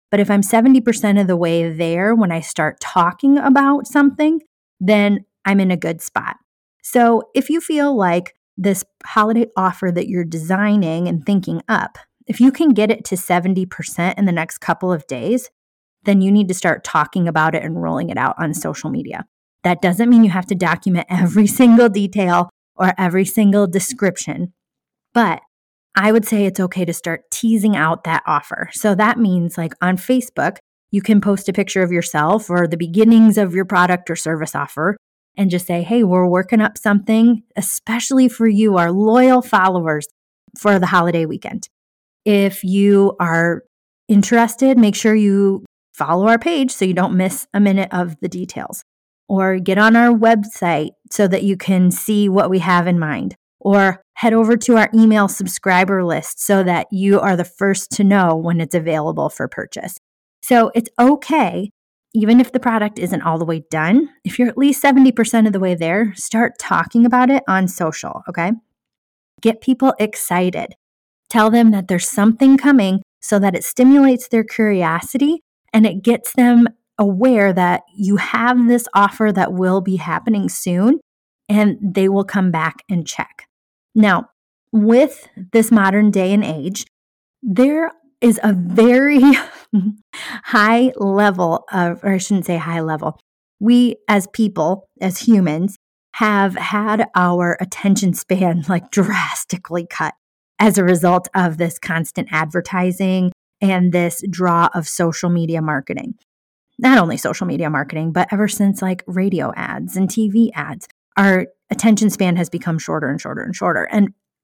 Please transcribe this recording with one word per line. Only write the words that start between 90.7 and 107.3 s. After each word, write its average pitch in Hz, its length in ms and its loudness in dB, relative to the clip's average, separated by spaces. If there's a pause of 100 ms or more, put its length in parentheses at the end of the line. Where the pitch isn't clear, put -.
level 196 760 0
of, 175 320 -4
or 196 120 0
I - 20 -2
shouldn't 185 300 -2
say 175 100 -2
high 165 240 -6
level, 160 400 -6 (400)
we 240 360 2 (120)
as 196 240 0
people, 190 560 -4 (100)
as 185 200 -6
humans, 185 580 0 (380)
have 202 400 0
had 214 600 -4
our 175 460 0
attention 190 540 -2
span, 180 560 -2
like, 170 200 -4
drastically 185 960 -4
cut - 280 -8 (440)
as 202 200 4
a 185 60 2
result 180 500 2
of 175 240 -2
this 170 200 -6
constant 165 520 -8
advertising 180 1040 -4 (280)
and 180 320 0
this 175 380 -2
draw 170 420 0
of 160 160 -6
social 175 400 -4
media 165 320 -2
marketing. - 540 -6 (640)
Not 254 200 4
only 170 180 0
social - 300 -6